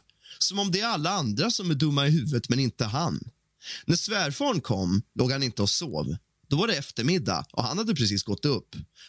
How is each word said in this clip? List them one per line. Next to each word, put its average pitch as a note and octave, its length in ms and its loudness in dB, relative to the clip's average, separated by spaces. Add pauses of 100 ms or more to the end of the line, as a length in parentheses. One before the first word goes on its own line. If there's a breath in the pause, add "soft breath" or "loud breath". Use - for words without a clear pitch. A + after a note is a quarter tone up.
(400 loud breath)
Som G3 200 -2
om G3+ 120 0
det F#3 100 0
är A3 60 -2
alla F3 240 -2
andra D#3 400 0
som F#3 200 -2
är D3+ 40 2
dumma C#3 320 2
i D3 40 6
huvudet B2+ 380 2
men A#2+ 100 2
inte C3 260 0
han. A#2 360 0 (640 loud breath)
När E3+ 120 4
svärfaren G3+ 640 0
kom F#2+ 420 2 (120)
låg B2 180 2
han C#3 100 -2
inte A#2 200 -2
och G2+ 80 2
sov. D#2+ 460 -2 (320)
Då C#3 80 2
var G3 100 2
det A3+ 80 0
eftermiddag A#2 800 -2
och - 120 0
han C3+ 140 -2
hade A3 160 0
precis G#2+ 280 2
gått G#2 220 -2
upp. C3 320 -2 (320 loud breath)